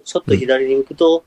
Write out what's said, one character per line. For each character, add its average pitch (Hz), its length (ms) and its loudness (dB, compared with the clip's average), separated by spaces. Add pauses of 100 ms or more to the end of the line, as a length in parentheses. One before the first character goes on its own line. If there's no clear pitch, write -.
ち - 140 -8
ょ 170 40 -4
っ - 40 -10
と - 100 0
左 131 320 0
に 135 80 0
向 135 80 0
く 147 120 -14
と 165 320 2